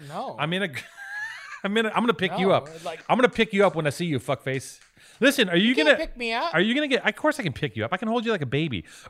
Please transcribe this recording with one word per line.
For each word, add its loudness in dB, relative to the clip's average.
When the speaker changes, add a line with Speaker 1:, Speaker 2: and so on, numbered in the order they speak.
Speaker 1:
No. -8
Speaker 2:
I'm -2
in 0
a, -2
g-, -10
<laughs> -12
I'm 0
in 2
a, 0
I'm 0
gonna 4
pick -2
you 2
Speaker 1:
No, 6
Speaker 2:
up. -2
Speaker 1:
like -8
Speaker 2:
I'm 4
gonna 6
pick 0
you 6
up 2
when 0
I 0
see -4
you, 0
fuckface. -6
Listen, 4
are 2
you 4
Speaker 1:
You 2
can't 4
Speaker 2:
gonna 8
Speaker 1:
pick -6
me -4
up. -2
Speaker 2:
Are 4
you 2
gonna 0
get? 0
Of 0
course 0
I -4
can -2
pick -6
you -2
up. -4
I -2
can -4
hold 0
you 0
like -2
a -4
baby. -2